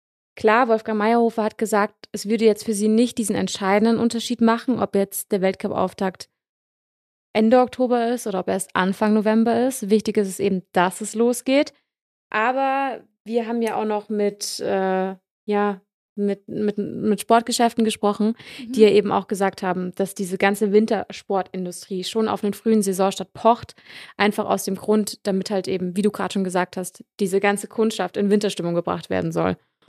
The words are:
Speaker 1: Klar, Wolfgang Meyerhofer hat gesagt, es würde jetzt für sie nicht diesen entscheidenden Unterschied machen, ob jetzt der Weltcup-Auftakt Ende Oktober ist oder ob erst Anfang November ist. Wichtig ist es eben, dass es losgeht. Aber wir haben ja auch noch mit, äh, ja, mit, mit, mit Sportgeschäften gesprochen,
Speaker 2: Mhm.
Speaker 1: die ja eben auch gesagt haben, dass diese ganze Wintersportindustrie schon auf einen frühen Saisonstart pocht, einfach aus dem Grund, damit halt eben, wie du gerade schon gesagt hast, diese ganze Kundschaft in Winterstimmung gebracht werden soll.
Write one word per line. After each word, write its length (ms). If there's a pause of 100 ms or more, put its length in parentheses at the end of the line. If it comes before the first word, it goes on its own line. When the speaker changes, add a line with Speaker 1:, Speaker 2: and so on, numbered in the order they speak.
(360)
Speaker 1:
Klar, 300
Wolfgang 320
Meyerhofer 460
hat 140
gesagt, 520
es 180
würde 160
jetzt 200
für 100
sie 140
nicht 300
diesen 180
entscheidenden 640
Unterschied 420
machen, 400
ob 160
jetzt 340
der 100
Weltcup-Auftakt 880 (1040)
Ende 280
Oktober 520
ist 140
oder 140
ob 80
erst 260
Anfang 400
November 540
ist. 220
Wichtig 260
ist 120
es 120
eben, 220 (100)
dass 280
es 140
losgeht. 580 (580)
Aber 720 (200)
wir 220
haben 160
ja 140
auch 80
noch 240
mit, 520
äh, 540 (320)
ja, 340 (360)
mit, 320
mit, 300
mit 420
Sportgeschäften 640
gesprochen, 520 (220)
Speaker 2:
Mhm. 140
Speaker 1:
die 100
ja 60
eben 220
auch 160
gesagt 380
haben, 320
dass 180
diese 240
ganze 340
Wintersportindustrie 1300
schon 240
auf 160
einen 100
frühen 280
Saisonstart 500
pocht, 420 (420)
einfach 300
aus 180
dem 120
Grund, 500
damit 240
halt 160
eben, 300
wie 60
du 100
gerade 200
schon 120
gesagt 320
hast, 280 (140)
diese 220
ganze 260
Kundschaft 500
in 140
Winterstimmung 440
gebracht 360
werden 220
soll. 240 (320)